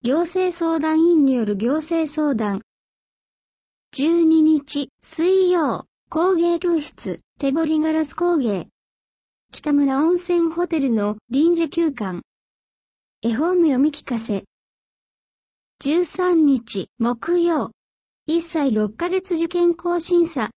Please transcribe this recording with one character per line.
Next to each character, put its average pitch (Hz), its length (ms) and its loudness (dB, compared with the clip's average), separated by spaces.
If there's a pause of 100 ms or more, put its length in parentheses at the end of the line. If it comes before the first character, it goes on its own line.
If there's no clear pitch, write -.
行 269 200 0
政 370 300 -2
相 330 280 -2
談 320 260 2
員 339 180 4
に 269 100 4
よ 240 120 0
る 202 100 -2
行 226 200 -2
政 320 360 -2
相 302 240 -2
談。 208 260 -4 (1300)
十 330 320 0
二 320 200 4
日、 294 480 0 (100)
水 370 480 0
曜、 311 360 0 (240)
工 359 260 0
芸 339 240 0
教 339 220 0
室、 - 400 -10 (160)
手 277 160 -2
彫 330 100 0
り 311 160 0
ガ 311 140 0
ラ 320 100 0
ス 302 120 -10
工 349 220 0
芸。 208 300 -2 (840)
北 - 200 -6
村 285 320 2
温 339 120 2
泉 349 360 0
ホ 339 160 -2
テ 320 140 -2
ル 269 100 0
の 208 260 -2 (120)
臨 311 260 2
時 330 140 -2
休 320 240 -2
館。 190 280 -6 (1000)
絵 226 120 -2
本 339 260 0
の 339 40 4
読 277 160 2
み 294 120 4
聞 - 140 -14
か 233 140 -4
せ。 214 240 -4 (1400)
十 311 240 0
三 349 420 2
日、 226 440 -2 (100)
木 240 400 -2
曜。 339 320 0 (540)
一 330 160 0
歳 302 300 -2
六 214 240 -2
ヶ 349 140 -4
月 370 240 -4
受 330 140 -2
験 349 260 2
更 349 260 -2
新 339 280 2
査。 226 300 -6